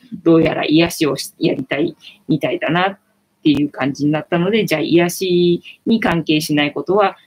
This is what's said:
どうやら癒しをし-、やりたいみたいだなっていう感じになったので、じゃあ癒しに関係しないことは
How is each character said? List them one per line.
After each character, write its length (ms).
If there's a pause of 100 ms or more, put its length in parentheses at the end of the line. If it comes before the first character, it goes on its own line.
(240)
ど 140
う 60
や 120
ら 100
癒 240
し 160
を 100
し-、 220
や 160
り 100
た 140
い 180 (320)
み 120
た 100
い 80
だ 140
な 180
っ 100 (440)
て 80
い 120
う 60
感 240
じ 140
に 40
な 100
っ 60
た 120
の 100
で、 160
じ 80
ゃ 60
あ 20
癒 300
し 500 (240)
に 140
関 240
係 180
し 140
な 100
い 80
こ 80
と 140
は 320